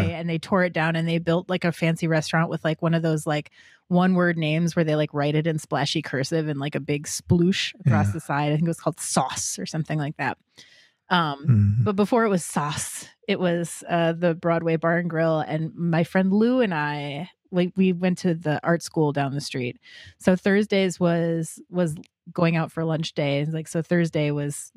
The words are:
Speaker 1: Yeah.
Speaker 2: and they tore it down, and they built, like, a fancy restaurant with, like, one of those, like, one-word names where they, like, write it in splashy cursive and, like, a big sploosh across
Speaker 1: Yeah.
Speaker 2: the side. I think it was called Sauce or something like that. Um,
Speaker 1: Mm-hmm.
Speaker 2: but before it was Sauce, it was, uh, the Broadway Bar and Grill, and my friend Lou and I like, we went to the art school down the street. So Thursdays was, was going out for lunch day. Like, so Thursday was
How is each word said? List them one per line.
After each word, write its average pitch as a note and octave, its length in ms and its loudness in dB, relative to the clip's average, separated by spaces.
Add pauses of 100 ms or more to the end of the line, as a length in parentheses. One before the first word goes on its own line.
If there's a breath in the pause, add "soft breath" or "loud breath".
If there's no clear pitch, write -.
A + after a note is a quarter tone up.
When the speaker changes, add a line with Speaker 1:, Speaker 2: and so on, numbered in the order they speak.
Speaker 1:
Yeah. B2 100 -4
Speaker 2:
and E3+ 100 -6
they E3 100 0
tore F3+ 260 2
it F3 80 0
down, E3 240 0
and E3 100 0
they E3 120 2
built, E3+ 300 0
like, F3+ 160 -2
a F3 60 2
fancy E3 380 0
restaurant E3 420 2
with, D#3+ 140 -4
like, D#3 180 -2
one E3 120 2
of E3 80 2
those, D#3+ 260 0
like, D3+ 240 -4 (340 soft breath)
one-word F3+ 500 4
names D#3+ 380 0
where E3+ 100 2
they, D3+ 120 2
like, D3+ 180 0
write D3 220 0
it D#3 100 2
in D#3 140 0
splashy D3+ 420 -2
cursive D3+ 460 -2
and, C#3+ 100 -4
like, C#3+ 160 -6
a C#3+ 60 -4
big D3 260 -4
sploosh - 640 0 (140)
across C3+ 200 4
Speaker 1:
Yeah. G2+ 80 0
Speaker 2:
the D#3+ 60 -8
side. D3 300 -2
I D3+ 60 2
think D#3 100 0
it - 20 0
was E3 120 -4
called - 180 -4
Sauce - 640 -2
or E3 60 -8
something D#3 320 -4
like D3 180 -6
that. C3 200 -4 (720 loud breath)
Um, D3+ 380 0
Speaker 1:
Mm-hmm. G#2+ 380 4
Speaker 2:
but G#3 100 2
before G#3 300 2
it A3+ 60 2
was F3+ 140 0
Sauce, - 640 -6 (200)
it G3 100 0
was, E3+ 500 -2
uh, E3+ 260 2
the E3+ 200 2
Broadway E3 400 0
Bar E3 240 2
and F3 100 -2
Grill, D#3+ 300 0
and D#3 380 -4
my E3+ 260 0
friend F#3+ 300 0
Lou A#3 280 4
and G3+ 140 0
I D3 560 -6 (200)
like, F3+ 260 0
we F#3 160 4
went F3+ 260 -2
to F3 160 0
the D3+ 300 -2
art E3+ 180 2
school D3+ 300 0
down C#3 220 -2
the C#3+ 60 -6
street. B2 380 -6 (400 loud breath)
So F#3 180 2
Thursdays G3 640 2
was, E3+ 600 0 (100)
was F3 240 0 (380)
going E3 240 2
out D#3+ 160 -2
for E3 120 -4
lunch D#3+ 300 -2
day. C#3+ 300 0
Like, D#3+ 240 -4
so E3 140 -2
Thursday D#3+ 480 0
was C#3+ 460 -6